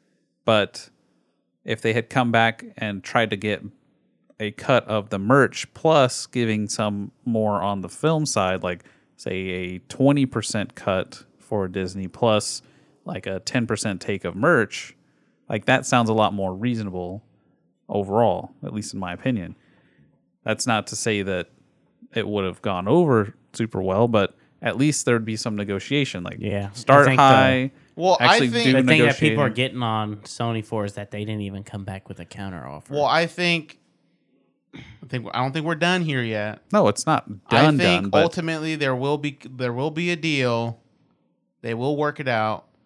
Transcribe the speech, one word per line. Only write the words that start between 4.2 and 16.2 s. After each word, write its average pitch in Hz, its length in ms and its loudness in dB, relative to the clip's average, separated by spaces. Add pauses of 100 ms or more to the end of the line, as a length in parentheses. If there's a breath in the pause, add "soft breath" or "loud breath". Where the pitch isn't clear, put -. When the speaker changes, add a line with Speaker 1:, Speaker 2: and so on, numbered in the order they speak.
Speaker 1:
a 107 120 -4
cut - 360 0
of 107 220 -2
the 101 80 -2
merch, 120 560 2
plus 151 520 2
giving 110 420 -2
some 101 440 -4 (120)
more 107 380 0
on 98 200 -4
the 92 80 -10
film 156 360 0
side, 92 360 0
like, 90 220 -6 (320 soft breath)
say, - 160 -8 (180)
a 90 280 -8 (100)
twenty 139 380 2
percent 107 480 -6
cut - 500 -4 (140)
for 98 300 -6
Disney, 92 400 -6
plus, - 540 0 (420 soft breath)
like, - 220 -10
a 95 140 -6
ten 120 260 -2
percent 107 340 -4
take 98 240 -6
of 87 100 -6
merch, 120 640 0 (520)
like, 107 180 -4
that 131 180 4
sounds 120 240 2
a 110 60 2
lot 107 180 2